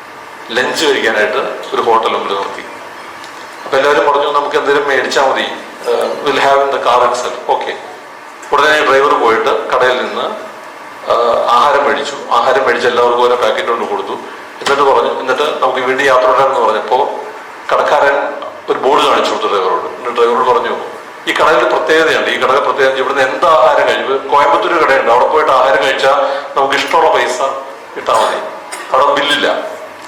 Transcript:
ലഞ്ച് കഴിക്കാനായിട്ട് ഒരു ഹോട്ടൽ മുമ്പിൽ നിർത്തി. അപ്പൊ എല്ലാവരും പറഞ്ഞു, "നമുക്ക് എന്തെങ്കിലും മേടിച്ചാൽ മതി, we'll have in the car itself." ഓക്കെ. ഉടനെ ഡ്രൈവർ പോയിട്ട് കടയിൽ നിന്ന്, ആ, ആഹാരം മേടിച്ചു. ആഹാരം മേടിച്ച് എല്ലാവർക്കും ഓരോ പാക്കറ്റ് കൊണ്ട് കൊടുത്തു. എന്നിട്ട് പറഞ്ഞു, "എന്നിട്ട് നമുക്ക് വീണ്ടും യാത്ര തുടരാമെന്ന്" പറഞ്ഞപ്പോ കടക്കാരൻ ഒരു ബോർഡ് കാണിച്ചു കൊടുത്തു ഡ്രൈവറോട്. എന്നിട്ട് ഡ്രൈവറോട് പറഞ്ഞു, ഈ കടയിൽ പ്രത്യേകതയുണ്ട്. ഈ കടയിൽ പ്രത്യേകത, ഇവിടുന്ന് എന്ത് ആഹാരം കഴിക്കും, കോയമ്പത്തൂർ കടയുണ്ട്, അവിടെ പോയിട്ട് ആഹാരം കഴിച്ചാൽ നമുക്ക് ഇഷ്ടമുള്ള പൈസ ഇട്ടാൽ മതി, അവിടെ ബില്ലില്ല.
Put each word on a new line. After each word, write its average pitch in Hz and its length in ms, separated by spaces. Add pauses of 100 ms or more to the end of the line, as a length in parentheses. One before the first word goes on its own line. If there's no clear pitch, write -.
(500)
ലഞ്ച് 127 360
കഴിക്കാനായിട്ട് 110 500 (380)
ഒരു 120 80
ഹോട്ടൽ 113 260
മുമ്പിൽ 107 260
നിർത്തി. 98 300 (1000)
അപ്പൊ 139 120
എല്ലാവരും 147 360
പറഞ്ഞു, 147 200
"നമുക്ക് 143 240
എന്തെങ്കിലും 139 320
മേടിച്ചാൽ 131 420
മതി, 110 140 (800)
we'll 135 180
have 139 140
in 139 140
the 131 100
car 123 240
itself." - 460
ഓക്കെ. - 280 (720)
ഉടനെ 147 340
ഡ്രൈവർ 135 280
പോയിട്ട് - 560
കടയിൽ - 260
നിന്ന്, 113 260 (880)
ആ, 110 40 (420)
ആഹാരം 117 280
മേടിച്ചു. 110 300 (160)
ആഹാരം 123 360
മേടിച്ച് 123 220
എല്ലാവർക്കും 120 360
ഓരോ 123 100
പാക്കറ്റ് 113 340
കൊണ്ട് 107 220
കൊടുത്തു. 101 220 (480)
എന്നിട്ട് 139 220
പറഞ്ഞു, 117 380
"എന്നിട്ട് 143 420
നമുക്ക് 131 160
വീണ്ടും 131 260
യാത്ര 131 180
തുടരാമെന്ന്" 131 380
പറഞ്ഞപ്പോ 107 360 (760)
കടക്കാരൻ 143 560 (400)
ഒരു - 100
ബോർഡ് 175 280
കാണിച്ചു 117 240
കൊടുത്തു 107 180
ഡ്രൈവറോട്. 98 380
എന്നിട്ട് 120 340
ഡ്രൈവറോട് 120 280
പറഞ്ഞു, 113 440 (340)
ഈ - 40
കടയിൽ 160 300 (100)
പ്രത്യേകതയുണ്ട്. 151 580
ഈ 120 120
കടയിൽ 131 240
പ്രത്യേകത, 135 360
ഇവിടുന്ന് 135 200
എന്ത് 131 240
ആഹാരം 151 420
കഴിക്കും, 127 440
കോയമ്പത്തൂർ 151 400 (100)
കടയുണ്ട്, 131 300
അവിടെ 123 200
പോയിട്ട് 151 200
ആഹാരം 131 320
കഴിച്ചാൽ 135 320 (400)
നമുക്ക് 135 240
ഇഷ്ടമുള്ള 160 360
പൈസ 127 220 (640)
ഇട്ടാൽ - 200
മതി, - 200 (520)
അവിടെ 139 140 (100)
ബില്ലില്ല. - 320 (600)